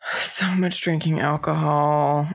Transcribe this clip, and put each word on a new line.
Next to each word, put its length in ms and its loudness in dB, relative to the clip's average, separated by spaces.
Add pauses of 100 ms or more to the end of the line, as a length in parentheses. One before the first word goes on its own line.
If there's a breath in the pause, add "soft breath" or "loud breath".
(160)
So 360 0
much 280 0
drinking 400 0
alcohol. 1160 0